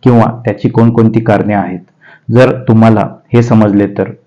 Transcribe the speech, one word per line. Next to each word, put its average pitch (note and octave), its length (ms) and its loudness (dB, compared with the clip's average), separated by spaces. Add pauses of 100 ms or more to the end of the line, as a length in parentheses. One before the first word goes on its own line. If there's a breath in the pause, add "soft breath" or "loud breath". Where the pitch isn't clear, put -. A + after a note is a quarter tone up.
किंवा A#2+ 420 2
त्याची A2 240 -4
कोणकोणती A2+ 500 0
कारणे G#2 340 -2
आहेत. F#2+ 260 -4 (520 soft breath)
जर B2+ 200 2 (160)
तुम्हाला A2 340 4 (320)
हे A#2+ 100 2
समजले G#2+ 440 0
तर G2 160 -6 (240)